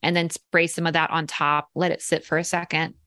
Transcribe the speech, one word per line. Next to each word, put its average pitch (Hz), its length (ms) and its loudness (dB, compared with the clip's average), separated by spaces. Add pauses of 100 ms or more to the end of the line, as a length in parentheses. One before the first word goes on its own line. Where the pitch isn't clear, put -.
and 170 140 2
then 170 140 2
spray - 380 0
some 170 200 -2
of 160 60 0
that 160 160 2
on 160 180 -2
top, 147 480 0
let 175 160 0
it - 100 -4
sit - 220 -2
for 160 140 0
a 165 80 0
second 165 480 -2 (140)